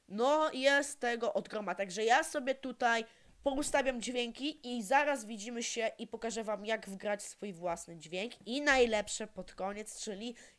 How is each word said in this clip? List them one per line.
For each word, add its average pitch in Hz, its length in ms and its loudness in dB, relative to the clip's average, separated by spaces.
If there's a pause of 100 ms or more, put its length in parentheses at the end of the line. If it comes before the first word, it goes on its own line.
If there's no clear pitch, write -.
No, 285 440 4
jest 277 480 4
tego 240 340 0
od - 160 -2
groma, 208 260 -2
także 196 280 -2
ja 240 200 6
sobie 269 320 -2
tutaj 233 500 0 (380)
poustawiam 269 580 2
dźwięki 247 760 -4
i 233 60 -2
zaraz 277 420 2
widzimy 226 380 -6
się 226 340 -2
i 226 100 -8
pokażę 226 360 -4
wam, 208 220 -4
jak 220 240 -2
wgrać 202 340 -4
swój - 300 -8
własny 170 440 -4
dźwięk 175 500 -8
i 254 140 -2
najlepsze 233 680 4
pod - 260 -12
koniec, 202 500 -6
czyli 226 320 -6 (240)